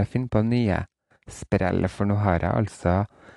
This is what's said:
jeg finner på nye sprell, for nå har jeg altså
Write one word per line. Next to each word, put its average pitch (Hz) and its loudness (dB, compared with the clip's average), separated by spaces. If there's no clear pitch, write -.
jeg 101 0
finner 127 -2
på 110 2
nye 113 2
sprell, 92 0
for - -4
nå 101 0
har 90 2
jeg 87 0
altså 101 0